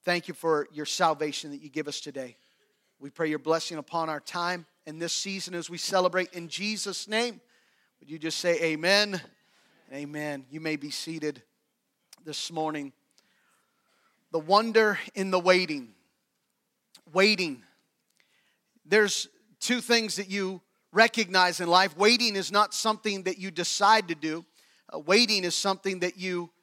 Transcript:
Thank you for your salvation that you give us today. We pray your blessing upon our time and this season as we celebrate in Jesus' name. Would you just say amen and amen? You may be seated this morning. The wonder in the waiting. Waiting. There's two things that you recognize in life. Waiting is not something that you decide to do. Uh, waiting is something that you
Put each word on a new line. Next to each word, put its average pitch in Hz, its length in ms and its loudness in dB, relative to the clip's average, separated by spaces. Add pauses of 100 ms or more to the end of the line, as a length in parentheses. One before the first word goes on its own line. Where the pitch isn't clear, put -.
Thank 175 240 0
you 165 40 -10
for 160 380 0
your 147 140 -8
salvation 151 640 -2
that 143 100 -12
you 151 60 -18
give 147 220 -6
us - 100 -8
today. 131 380 -12 (640)
We 139 80 -14
pray 160 180 -4
your 151 120 -2
blessing 160 380 -2
upon 160 300 -4
our 151 140 -6
time 175 440 -6 (200)
and 156 160 -12
this 170 100 -4
season 190 420 -6
as 170 160 -8
we 170 80 -10
celebrate 185 540 0
in 170 160 -12
Jesus' 202 600 -6
name. 240 320 -2 (580)
Would 139 100 -20
you 160 80 -12
just 156 200 -6
say 170 240 2
amen 180 600 2 (680)
and 135 100 -12
amen? 147 500 -8
You 156 120 -12
may 156 160 -4
be 147 120 -10
seated 151 540 -6 (800)
this - 260 -8
morning. 156 440 -6 (1400)
The 165 80 -2
wonder 208 580 4 (180)
in 196 160 -2
the 185 80 2
waiting. 160 540 2 (1160)
Waiting. 180 500 2 (1200)
There's 202 420 2 (320)
two 240 220 -2
things 226 340 0
that 190 140 -8
you 190 320 -6 (320)
recognize 185 680 4
in 175 80 -2
life. 180 300 4
Waiting 220 400 4
is 160 120 -4
not 202 240 2
something 214 500 -2
that - 140 -4
you 190 140 -8
decide 196 560 4
to 170 80 -4
do. 156 300 -6 (460)
Uh, - 60 -10
waiting 196 460 4
is 170 100 -2
something 190 460 -2
that 175 180 -2
you 180 320 -4 (140)